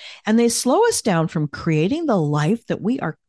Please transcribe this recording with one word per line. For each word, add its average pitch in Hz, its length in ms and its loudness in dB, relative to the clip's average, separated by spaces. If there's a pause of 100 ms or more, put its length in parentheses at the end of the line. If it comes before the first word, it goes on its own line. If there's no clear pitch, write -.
(240)
And 220 140 2
they 233 100 4
slow 269 360 2
us 453 180 0
down 165 260 0
from 151 200 -2
creating 190 580 0
the 226 100 2
life 151 520 0
that - 120 -4
we 233 200 -2
are - 180 -6 (100)